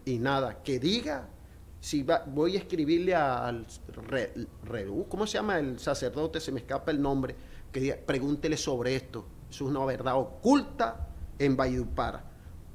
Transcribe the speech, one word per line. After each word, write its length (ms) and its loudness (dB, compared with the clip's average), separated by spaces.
y 140 0
nada. 440 2
Que 160 0
diga, 500 0
si 220 -2
va, 240 4
voy 300 2
a 20 2
escribirle 560 2
a, 320 2
al 200 -4
re, 260 -2
re, 240 -4
¿cómo 180 -2
se 120 -2
llama 200 2
el 200 -2
sacerdote? 600 -2
Se 120 -4
me 80 -2
escapa 300 -4
el 100 4
nombre. 340 4
Que 80 0
diga, 240 2
pregúntele 540 2
sobre 360 2
esto. 300 -4
Eso 140 -6
es 60 0
una 160 2
verdad 320 2
oculta 880 2
en 180 6
Valledupar. 680 0